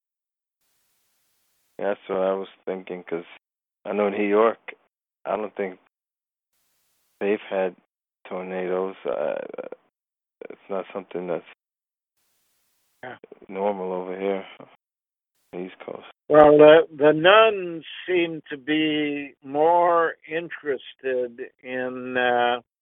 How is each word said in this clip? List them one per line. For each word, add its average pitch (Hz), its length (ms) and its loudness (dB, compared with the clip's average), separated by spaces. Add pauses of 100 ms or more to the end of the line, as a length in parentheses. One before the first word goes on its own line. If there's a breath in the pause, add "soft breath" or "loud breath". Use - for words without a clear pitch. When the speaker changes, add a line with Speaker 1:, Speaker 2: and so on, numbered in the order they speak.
(1800)
Speaker 1:
Yeah, 95 100 -4
that's 101 200 -4
what 95 100 -4
I 95 160 0
was 95 140 -8 (180)
thinking, 92 360 -10
'cause 85 220 -10 (600)
I - 80 -10
know 104 160 0
New 104 180 -2
York, 107 480 0 (500)
I 92 120 -4
don't 104 200 -8
think 92 220 -8 (1400)
they've 101 280 -2
had 95 260 -4 (580)
tornadoes. 92 640 -6 (100)
Uh, 65 300 -4 (1160)
it's - 220 -20
not 95 220 -6
something 90 340 -10
that's 85 180 -6 (1600)
Speaker 2:
Yeah. 127 140 -18 (320)
Speaker 1:
normal 95 440 -4
over 92 260 -8
here 98 280 -4 (120)
on - 100 -20 (840)
the 90 60 -12
East 92 220 -12
Coast. - 260 -16 (220)
Speaker 2:
Well, 151 280 10
the, 151 300 10 (100)
the 147 160 4
nuns 180 720 2 (220)
seem 170 420 -2
to 151 80 -12
be 147 840 -4
more 165 760 2 (100)
interested 131 1200 -6 (120)
in, 127 540 -8
uh, 123 440 2 (220)